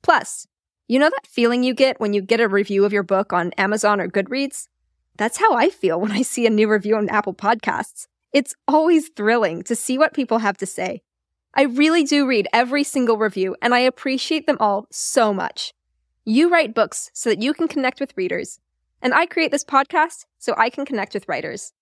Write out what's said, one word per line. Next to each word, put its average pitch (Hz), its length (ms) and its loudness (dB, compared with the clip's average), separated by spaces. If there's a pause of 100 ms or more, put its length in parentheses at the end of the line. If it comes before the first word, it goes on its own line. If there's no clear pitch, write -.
Plus, - 420 2 (460)
you 247 60 4
know 294 140 4
that - 160 -8
feeling 240 340 0
you 254 140 0
get 262 240 2
when 208 140 0
you 202 100 0
get 220 160 0
a 233 80 2
review 196 360 2
of 202 80 2
your 202 120 0
book 196 280 0
on 175 280 -2
Amazon 208 420 2
or 180 60 -4
Goodreads? 247 640 -4 (480)
That's 214 200 -2
how 403 160 4
I 247 160 2
feel 180 320 -2
when 208 100 -2
I 208 120 -2
see 233 240 -2
a - 20 6
new 214 180 4
review 208 280 0
on 208 140 -2
Apple 202 260 -2
Podcasts. - 720 -4 (260)
It's 277 220 0 (120)
always 311 420 4
thrilling 208 560 0
to 233 100 -2
see 254 240 -4
what 311 160 2
people 233 240 0
have 202 180 -2
to 196 80 -6
say. - 380 -8 (500)
I - 80 2
really 294 440 2
do 285 200 2
read 233 260 0
every 254 320 2
single 233 360 0
review, 190 420 -2
and 240 140 2
I 247 60 4
appreciate 262 680 -2
them 294 120 0
all 208 300 -2
so - 420 0
much. - 440 -6 (500)
You 277 240 4
write 311 240 2
books - 400 -2
so - 160 -4
that 202 140 0
you 294 100 0
can 330 140 -2
connect 262 320 -4
with - 180 -8
readers, 180 420 -6 (400)
and 254 140 0
I 339 140 2
create 320 240 -2
this 285 120 -4
podcast 302 600 -2 (140)
so - 180 -4
I 226 140 2
can 285 140 -8
connect 226 280 -6
with 196 140 -8
writers. 151 440 -8 (100)